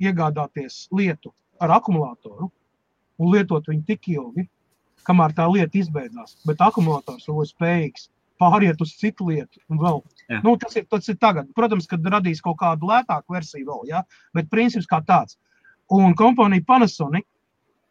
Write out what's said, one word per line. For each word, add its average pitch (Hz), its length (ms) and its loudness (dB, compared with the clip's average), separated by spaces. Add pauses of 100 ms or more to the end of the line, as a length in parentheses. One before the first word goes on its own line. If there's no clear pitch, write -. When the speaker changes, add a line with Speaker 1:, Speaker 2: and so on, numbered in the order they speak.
Speaker 1:
iegādāties 156 880 -4
lietu 185 420 -2 (280)
ar 165 160 4
akumulatoru 147 760 -4 (680)
un 170 140 2
lietot 180 360 0
viņu 156 180 -4
tik - 220 -6
ilgi, 147 380 -6 (600)
kamēr 170 280 4
tā 165 160 0
lieta 185 280 0
izbeidzās. 147 580 -8 (100)
Bet 156 160 0
akumulators 156 640 0
vēl 151 140 -4
ir 147 80 -6
spējīgs 170 580 -4 (320)
pāriet 180 400 4
uz 156 180 -6
citu 208 320 -4
lietu 147 380 -6
un 156 140 -4
vēl. 165 160 0 (300)
Speaker 2:
Jā. 113 160 -4
Speaker 1:
Nu, 233 120 6
tas - 220 -8
ir, 196 80 -8
tas 208 240 -4
ir 196 80 -4
tagad. 165 360 0
Protams, 214 360 0
kad 165 160 -4
radīs 185 380 -2
kaut 165 160 -4
kādu 170 300 -2
lētāku 214 440 -2
versiju 151 320 -10
vēl, 135 240 -10
ja? 180 140 -6 (300)
Bet 160 180 -2
princips 226 340 0
kā 165 160 0
tāds. - 360 0 (520)
Un 190 240 6
kompānija 214 520 4
Panasonic 196 600 2 (640)